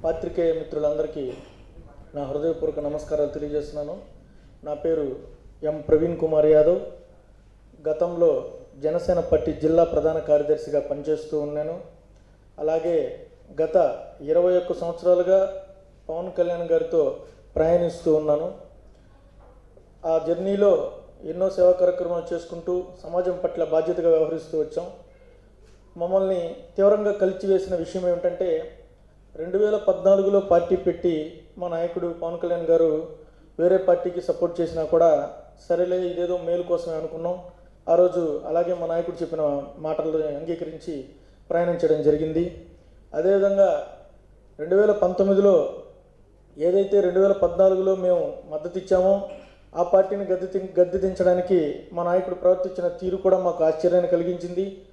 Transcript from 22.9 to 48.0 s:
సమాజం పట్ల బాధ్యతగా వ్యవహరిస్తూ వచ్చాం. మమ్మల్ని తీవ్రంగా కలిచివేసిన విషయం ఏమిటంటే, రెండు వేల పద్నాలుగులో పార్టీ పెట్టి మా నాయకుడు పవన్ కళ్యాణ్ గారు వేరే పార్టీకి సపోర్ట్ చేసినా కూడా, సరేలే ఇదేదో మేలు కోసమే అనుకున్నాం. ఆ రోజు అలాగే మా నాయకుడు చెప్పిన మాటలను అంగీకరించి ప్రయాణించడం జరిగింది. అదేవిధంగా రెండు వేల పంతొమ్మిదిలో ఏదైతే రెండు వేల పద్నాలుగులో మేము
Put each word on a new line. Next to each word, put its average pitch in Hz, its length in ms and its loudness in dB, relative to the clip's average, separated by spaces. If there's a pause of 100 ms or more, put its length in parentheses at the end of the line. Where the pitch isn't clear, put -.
సమాజం 175 400 -2
పట్ల 160 200 -2
బాధ్యతగా 160 460 0
వ్యవహరిస్తూ 160 500 0
వచ్చాం. 170 280 -4 (1120)
మమ్మల్ని 185 580 0 (220)
తీవ్రంగా 208 340 4
కలిచివేసిన 190 640 0
విషయం 180 320 -4
ఏమిటంటే, 175 680 -2 (580)
రెండు 175 220 -4
వేల 208 200 2
పద్నాలుగులో 196 640 4
పార్టీ 175 360 2
పెట్టి 170 680 -2 (140)
మా 180 100 -8
నాయకుడు 170 400 -4
పవన్ 170 320 -8
కళ్యాణ్ 170 260 -4
గారు 165 420 2 (520)
వేరే 180 180 6
పార్టీకి 180 440 0
సపోర్ట్ 170 400 -2
చేసినా 160 220 -2
కూడా, 156 500 4 (360)
సరేలే 180 280 0
ఇదేదో 175 400 -4
మేలు 175 260 -4
కోసమే 170 320 -4
అనుకున్నాం. 165 460 -8 (480)
ఆ 165 60 4
రోజు 175 520 2
అలాగే 170 260 0
మా 170 140 -6
నాయకుడు 170 340 -4
చెప్పిన 151 460 -4 (100)
మాటలను 156 500 -4
అంగీకరించి 160 840 -8 (400)
ప్రయాణించడం 165 540 0
జరిగింది. 156 640 0 (460)
అదేవిధంగా 190 840 2 (600)
రెండు 170 160 -2
వేల 208 160 4
పంతొమ్మిదిలో 196 920 2 (760)
ఏదైతే 196 440 2
రెండు 180 180 2
వేల 196 120 6
పద్నాలుగులో 190 640 4
మేము 180 420 0 (120)